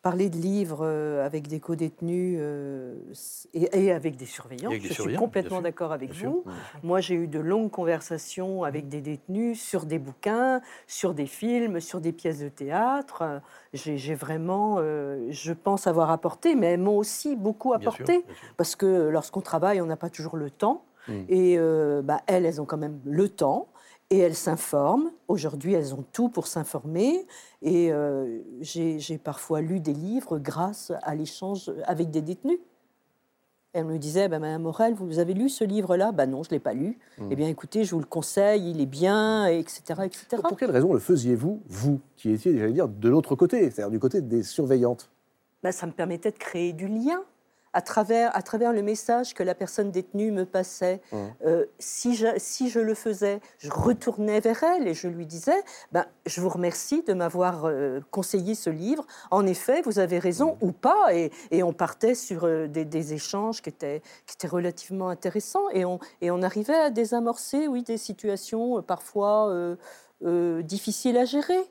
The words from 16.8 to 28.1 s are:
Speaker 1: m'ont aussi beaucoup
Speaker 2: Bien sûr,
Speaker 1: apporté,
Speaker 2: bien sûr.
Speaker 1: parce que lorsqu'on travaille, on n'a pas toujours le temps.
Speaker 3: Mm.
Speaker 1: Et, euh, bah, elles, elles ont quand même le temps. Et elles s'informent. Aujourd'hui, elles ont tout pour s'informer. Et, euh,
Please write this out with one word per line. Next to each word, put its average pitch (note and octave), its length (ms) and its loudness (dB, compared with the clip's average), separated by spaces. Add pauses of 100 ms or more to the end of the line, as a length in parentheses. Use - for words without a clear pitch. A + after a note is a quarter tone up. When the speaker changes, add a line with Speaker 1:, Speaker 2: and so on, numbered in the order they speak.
Speaker 1:
m'ont G3+ 180 4
aussi G#3+ 360 -2
beaucoup G#3+ 360 -2
Speaker 2:
Bien A#3+ 100 2
sûr, A3 140 -2
Speaker 1:
apporté, - 240 0
Speaker 2:
bien F4 160 -4
sûr. - 220 -20
Speaker 1:
parce - 200 0
que F#3 320 4
lorsqu'on D#3 320 0
travaille, F#3 400 2
on E3+ 60 -2
n'a D#3+ 100 -2
pas E3+ 140 -8
toujours D#3+ 260 -8
le D3 140 -4
temps. B3+ 340 0 (240)
Speaker 3:
Mm. A#2 40 -6 (160)
Speaker 1:
Et, F3+ 300 6
euh, D#3 440 4
bah, D3 260 0
elles, F#3 180 4
elles D3+ 140 -2
ont D3 40 -4
quand D#3 140 -4
même D3+ 260 -6
le D#3 240 2
temps. D#3+ 380 0 (440)
Et G3 100 6
elles E3+ 160 6
s'informent. E3+ 760 2 (160)
Aujourd'hui, D#3 460 0
elles D3 200 2
ont C3+ 200 -8
tout A#3+ 160 2
pour G#3+ 180 -2
s'informer. E3+ 800 0 (340)
Et, E3+ 300 4
euh, C3+ 480 0 (220)